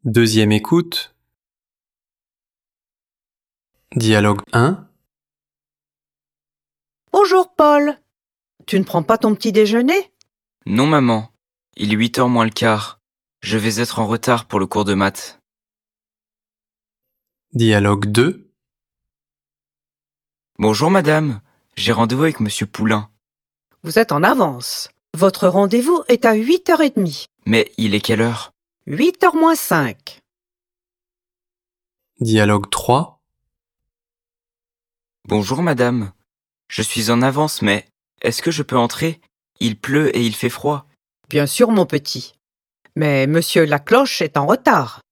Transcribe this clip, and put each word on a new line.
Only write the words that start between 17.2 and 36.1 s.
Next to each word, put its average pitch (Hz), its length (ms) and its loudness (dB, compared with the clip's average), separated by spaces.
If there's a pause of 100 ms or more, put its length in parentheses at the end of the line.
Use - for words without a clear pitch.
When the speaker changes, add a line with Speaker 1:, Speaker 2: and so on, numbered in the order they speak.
Speaker 1:
Dialogue 101 540 2
deux. 117 420 0 (2000)
Speaker 3:
Bonjour, 107 280 0
madame. 151 520 2 (340)
J'ai - 160 -4
rendez-vous 117 320 0
avec 160 160 0
monsieur 107 280 -4
Poulain. 110 440 -4 (720)
Speaker 2:
Vous 165 160 -2
êtes 226 140 2
en 147 100 0
avance. 185 680 -2 (260)
Votre 185 340 2
rendez-vous 240 580 2
est 240 200 2
à 220 80 4
huit 294 360 0
heures 320 120 4
et 285 80 2
demie. 175 360 -4 (180)
Speaker 3:
Mais 107 320 0
il 104 200 0
est 104 40 0
quelle 110 200 -2
heure ? 117 320 -4 (360)
Speaker 2:
Huit 294 360 0
heures 349 100 2
moins 330 220 4
cinq. - 640 -4 (2000)
Speaker 1:
Dialogue 107 500 2
trois. - 500 -2 (2000)
Speaker 3:
Bonjour, 104 360 -2
madame. 123 520 -2 (560)